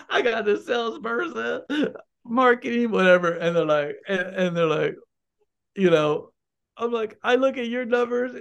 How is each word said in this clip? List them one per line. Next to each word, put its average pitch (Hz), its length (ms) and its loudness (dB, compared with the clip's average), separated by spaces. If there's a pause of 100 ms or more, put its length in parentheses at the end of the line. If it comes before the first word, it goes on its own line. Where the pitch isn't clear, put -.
I - 140 0
got 226 220 -2
this 208 220 -2
salesperson, 233 960 -6 (640)
marketing, 240 640 0
whatever." 180 420 4
And 170 220 -2
they're 165 100 2
like, 147 320 0 (120)
and, 190 120 -2
and 185 360 -2
they're 165 100 2
like, 151 300 -2 (800)
you 185 140 4
know, 151 400 2 (460)
I'm 233 140 -4
like, 220 320 -6
"I 247 140 2
look 269 200 2
at 240 120 -6
your 247 160 -4
numbers. 247 560 -2